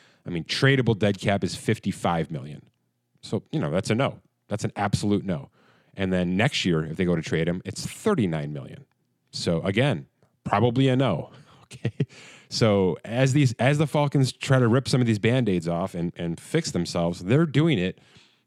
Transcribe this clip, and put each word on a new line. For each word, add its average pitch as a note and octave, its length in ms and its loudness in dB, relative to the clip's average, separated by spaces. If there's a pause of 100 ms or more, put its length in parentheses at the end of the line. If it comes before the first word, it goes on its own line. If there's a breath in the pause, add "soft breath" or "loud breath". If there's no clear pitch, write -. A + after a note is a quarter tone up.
(280 soft breath)
I - 20 -12
mean, E2+ 140 -6
tradable B2+ 560 2
dead G2+ 180 2
cap G2+ 280 -2
is E2+ 100 -4
fifty-five F2+ 720 -2
million. D2 360 -12 (560)
So, - 300 -8
you D#3 80 -2
know, D#2+ 120 -4
that's F#2 180 -2
a A2 60 0
no. B2 240 -2 (300)
That's G#2 140 -6
an - 120 -4
absolute G#2 500 0
no. D#2+ 240 -4 (440 soft breath)
And F#2+ 180 -2
then F2+ 260 2
next A2+ 280 0
year, E2 200 2
if D#2 120 -8
they F#2 80 0
go F2 100 2
to E2 60 0
trade E2 260 -2
him, F2 160 -2
it's - 220 -10
thirty-nine E2+ 680 -2
million. - 340 -14 (460)
So E2 300 -2
again, G2 460 0 (360)
probably A#2+ 460 2
a B2+ 60 2
no. A#2 400 0
<laughs> - 40 -20 (320 loud breath)
Okay. - 220 -6 (560 loud breath)
So G2+ 560 2
as B2+ 280 2
these, C3 260 4
as C#3 180 2
the D#3 80 2
Falcons C#3+ 460 0
try - 260 0
to B2 100 4
rip B2 220 2
some B2+ 120 2
of A#2+ 60 2
these G#2+ 120 2
Band-Aids G#2 480 2
off E2+ 260 -4
and, F2 220 -4
and E2+ 240 -6
fix - 320 -4
themselves, F2 480 -2
they're B2 260 2
doing D3 320 2
it F2+ 220 -2 (480 soft breath)